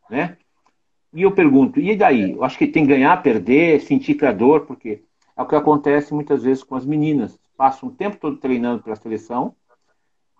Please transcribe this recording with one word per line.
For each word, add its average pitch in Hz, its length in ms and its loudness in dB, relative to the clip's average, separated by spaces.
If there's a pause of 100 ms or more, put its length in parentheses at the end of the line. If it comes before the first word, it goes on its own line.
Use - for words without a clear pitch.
(100)
né? 165 260 -6 (760)
E 160 100 -6
eu 196 100 4
pergunto, 139 480 4
e 190 160 0
daí? 127 360 2
Eu - 120 -10
acho 131 140 -6
que 156 80 0
tem 156 180 0
que 135 100 4
ganhar, 156 280 2
perder, 135 600 2
sentir 143 320 -2
que 147 100 -2
é 127 80 2
dor, 135 340 2
porque 110 360 -12 (340)
é 123 60 -4
o - 40 -8
que - 80 -2
acontece 147 600 0
muitas 143 280 -2
vezes 131 220 0
com - 100 -12
as 127 100 -8
meninas. 147 540 -2 (180)
Passam 131 320 -2
o - 40 -12
tempo 202 240 -8
todo 147 220 -8
treinando 120 440 -4
pela 110 140 -10
seleção 117 580 -8 (840)